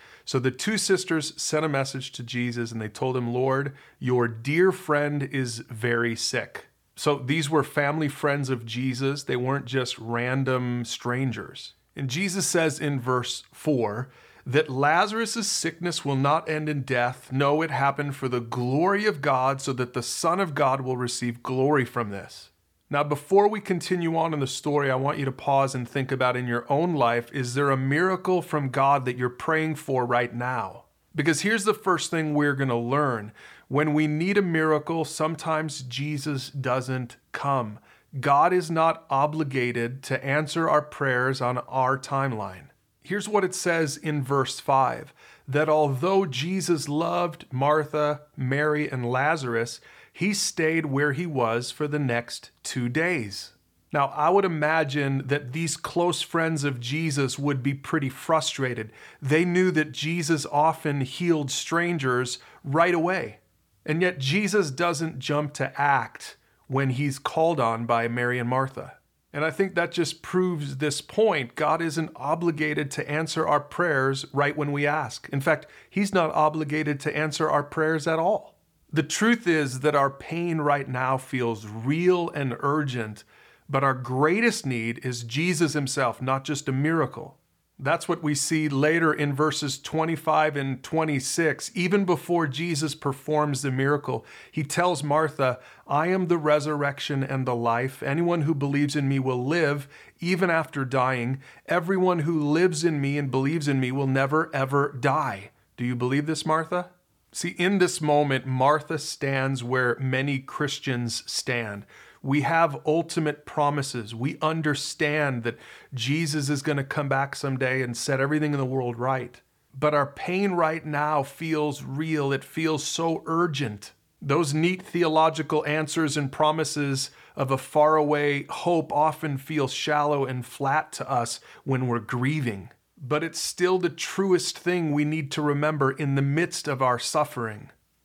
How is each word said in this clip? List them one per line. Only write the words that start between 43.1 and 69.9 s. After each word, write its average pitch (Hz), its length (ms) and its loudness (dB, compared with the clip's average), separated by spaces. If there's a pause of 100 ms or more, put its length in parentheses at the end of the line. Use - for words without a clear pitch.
what 202 160 2
it 180 100 -4
says 165 420 0
in 151 240 -2
verse 135 380 0
five, 127 560 0 (320)
that 147 200 2
although 156 580 4
Jesus 156 640 -2
loved 170 640 -2
Martha, 147 720 2 (160)
Mary, 147 500 0
and 123 220 -4
Lazarus, 127 720 0 (340)
he 196 180 0
stayed 165 540 0
where 139 280 0
he 170 120 -4
was 123 460 0
for 151 160 -4
the 147 100 -2
next 120 540 -4 (100)
two 120 260 -4
days. 135 640 -4 (380)
Now, 139 240 0
I 151 140 2
would 190 160 4
imagine 147 800 0
that 135 280 -2
these 165 220 -4
close - 460 0
friends 165 420 0
of 135 160 -2
Jesus 139 600 -2
would 139 240 0
be 139 100 0
pretty 139 360 -2
frustrated. 127 800 -2 (280)
They 151 240 4
knew 180 280 4
that 151 200 0
Jesus 160 540 -2
often 151 560 0
healed 151 480 0
strangers 139 880 0 (260)
right 165 300 4
away. 165 460 -2 (480)
And 160 160 0
yet 180 160 0
Jesus 180 500 0
doesn't 165 480 -2
jump 147 360 -2
to 131 180 -4 (100)
act 135 560 0 (300)
when 131 240 0
he's 135 260 -2
called 160 420 0
on 113 280 0
by 117 200 2
Mary 123 300 0
and 120 120 -2
Martha. 135 480 -2 (340)
And 151 140 -2
I 165 60 -2
think 190 240 0
that 170 160 0